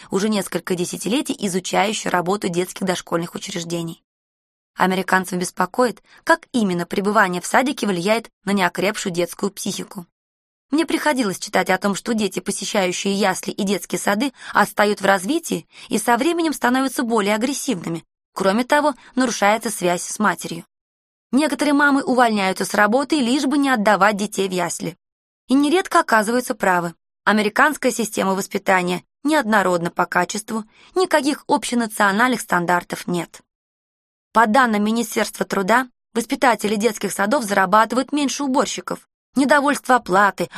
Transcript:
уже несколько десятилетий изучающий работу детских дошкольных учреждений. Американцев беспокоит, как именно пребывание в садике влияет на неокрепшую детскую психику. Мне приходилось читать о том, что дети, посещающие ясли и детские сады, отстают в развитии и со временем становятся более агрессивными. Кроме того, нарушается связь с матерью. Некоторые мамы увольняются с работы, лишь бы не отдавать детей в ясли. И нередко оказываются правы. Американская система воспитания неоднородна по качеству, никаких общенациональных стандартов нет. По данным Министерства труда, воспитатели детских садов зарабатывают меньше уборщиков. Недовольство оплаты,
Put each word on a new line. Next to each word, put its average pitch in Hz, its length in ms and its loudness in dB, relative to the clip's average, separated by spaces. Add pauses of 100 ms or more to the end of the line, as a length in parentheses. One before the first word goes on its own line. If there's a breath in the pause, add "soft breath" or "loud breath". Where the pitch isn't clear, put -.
уже 196 180 0
несколько 190 460 -2
десятилетий 185 640 -2
изучающий 190 720 -2
работу 185 400 -2
детских 180 340 -4
дошкольных 175 520 -4
учреждений. 170 680 -8 (720)
Американцев 185 640 0
беспокоит, 185 640 -2 (220 soft breath)
как - 280 0
именно 180 360 0
пребывание 196 560 0
в - 20 -12
садике 247 400 0
влияет 202 460 -2 (120)
на 196 100 -2
неокрепшую 190 600 0
детскую 175 380 -4
психику. - 560 -10 (640)
Мне 311 140 2
приходилось 254 540 0
читать 190 320 -2
о 185 80 2
том, 196 160 0
что - 180 -4
дети, 202 280 -2
посещающие 196 720 -2
ясли 196 400 0
и 214 120 -4
детские 190 340 -4
сады, 214 360 -2 (200 loud breath)
отстают 208 480 2
в 196 40 -2
развитии 196 640 0 (200 loud breath)
и - 100 -2
со 233 180 2
временем 330 380 0
становятся 262 480 0
более 220 320 0
агрессивными. 214 720 -4 (300)
Кроме 196 280 2
того, 294 300 2 (220 loud breath)
нарушается 220 560 0
связь 180 320 -2
с - 160 -12
матерью. 175 460 -2 (640)
Некоторые 294 420 2
мамы 277 300 2
увольняются 214 640 2
с - 100 -8
работы, 240 400 2
лишь 269 300 2
бы 285 120 0
не 277 120 2
отдавать 208 460 2
детей 196 320 -2
в 185 40 -4
ясли. 175 440 -4 (520)
И 254 80 2
нередко 339 460 4
оказываются 240 520 0
правы. 180 400 0 (300)
Американская 214 680 2
система 202 440 -2
воспитания 185 680 -2 (200)
неоднородна 196 640 2
по 175 160 -2
качеству, 208 600 -4 (280 soft breath)
никаких 302 540 0
общенациональных 233 920 0
стандартов 175 680 -2
нет. 175 340 -6 (920)
По 226 120 6
данным 220 380 2
Министерства 220 640 -2
труда, 214 420 0 (240)
воспитатели 226 600 0
детских 208 360 -2
садов 226 320 0
зарабатывают 214 680 2
меньше 285 320 -2
уборщиков. 254 640 -4 (280)
Недовольство 277 600 2
оплаты, 190 640 2